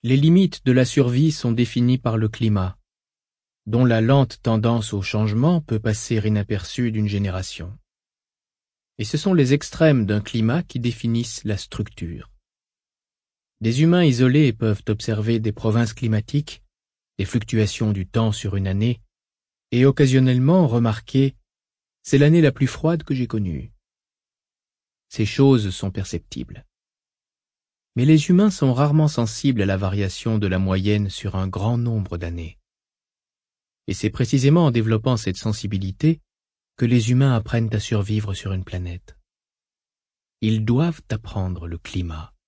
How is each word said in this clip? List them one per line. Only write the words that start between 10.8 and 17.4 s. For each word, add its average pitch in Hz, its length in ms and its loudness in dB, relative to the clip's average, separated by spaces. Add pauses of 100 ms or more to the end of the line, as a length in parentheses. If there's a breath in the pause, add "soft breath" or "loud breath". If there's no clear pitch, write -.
la 104 140 -4
structure. - 760 -10 (1300)
Des 117 220 0
humains 170 240 4
isolés 131 480 4
peuvent 110 340 -2
observer 110 540 -2
des 110 100 -2
provinces 110 400 0
climatiques, 113 720 -4 (540)
des 98 80 -4
fluctuations 110 680 -2